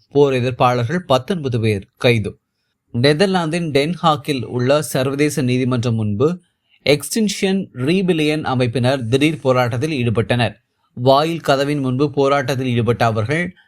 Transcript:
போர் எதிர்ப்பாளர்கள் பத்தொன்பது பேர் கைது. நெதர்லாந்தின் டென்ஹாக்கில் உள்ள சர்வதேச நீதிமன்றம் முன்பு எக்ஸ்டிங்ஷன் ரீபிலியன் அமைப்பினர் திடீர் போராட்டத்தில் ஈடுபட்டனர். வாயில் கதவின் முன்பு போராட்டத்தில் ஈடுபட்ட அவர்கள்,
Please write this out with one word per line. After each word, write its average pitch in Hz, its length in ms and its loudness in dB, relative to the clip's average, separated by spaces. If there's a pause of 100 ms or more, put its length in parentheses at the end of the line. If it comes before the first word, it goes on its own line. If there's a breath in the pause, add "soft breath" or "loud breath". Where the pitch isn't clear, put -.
(120)
போர் 139 220 4
எதிர்ப்பாளர்கள் 123 640 0
பத்தொன்பது 135 640 -2
பேர் 107 280 -2 (100)
கைது. 117 420 0 (540)
நெதர்லாந்தின் 165 800 0
டென்ஹாக்கில் 147 720 0
உள்ள 123 380 0
சர்வதேச 143 600 -2
நீதிமன்றம் 123 540 0
முன்பு 110 440 0 (460)
எக்ஸ்டிங்ஷன் 196 760 0 (120)
ரீபிலியன் 156 680 0
அமைப்பினர் 127 640 0
திடீர் 139 360 2
போராட்டத்தில் 127 640 0
ஈடுபட்டனர். 117 500 0 (400)
வாயில் 143 460 2
கதவின் 143 400 0
முன்பு 131 320 0
போராட்டத்தில் 139 560 0
ஈடுபட்ட 117 380 0
அவர்கள், 127 480 -2 (140 soft breath)